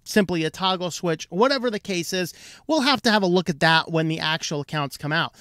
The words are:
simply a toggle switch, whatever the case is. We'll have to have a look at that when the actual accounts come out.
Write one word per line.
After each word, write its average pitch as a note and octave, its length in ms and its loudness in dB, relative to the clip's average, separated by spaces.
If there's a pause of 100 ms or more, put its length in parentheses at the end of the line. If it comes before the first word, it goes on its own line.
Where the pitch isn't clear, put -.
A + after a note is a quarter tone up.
simply F3+ 360 2
a D#3 60 -2
toggle F#3 380 -2
switch, D#3+ 420 -4
whatever B3 380 0
the G#3 120 -4
case F3 320 -4
is. F#3 200 -2 (360)
We'll D4+ 140 2
have C4 200 2
to A#3 80 4
have G#3 140 4
a - 20 2
look F3+ 240 2
at C#3+ 80 -4
that D#3+ 320 4
when D#3+ 160 2
the D#3+ 140 -2
actual D#3 400 -4
accounts C#3+ 360 -6
come C#3+ 140 -6
out. D#3 300 -2